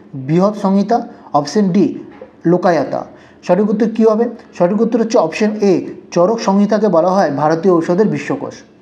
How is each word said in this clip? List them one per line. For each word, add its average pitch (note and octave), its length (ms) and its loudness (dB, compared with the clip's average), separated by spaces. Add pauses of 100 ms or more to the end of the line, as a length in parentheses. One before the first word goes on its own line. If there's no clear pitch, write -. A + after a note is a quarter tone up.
(140)
বৃহৎ E3+ 480 0
সংহিতা, G3+ 460 0 (260)
অপশন F#3 360 0
ডি F3 300 0 (460)
লোকায়াতা। E3+ 600 0 (380)
সঠিক G3 260 0
উত্তর A3 200 0
কী A3+ 140 0
হবে? G#3+ 260 2 (240)
সঠিক F#3 280 0
উত্তর A3+ 180 0
হচ্ছে A3 180 0
অপশন F#3+ 340 0 (100)
এ, F#3 240 2 (260)
চরক F#3+ 280 2
সংহিতাকে G3+ 480 0
বলা E3+ 220 2
হয় F#3 220 2
ভারতীয় D#3+ 420 0
ঔষধের F3 340 2
বিশ্বকোষ। C#3+ 460 -6 (280)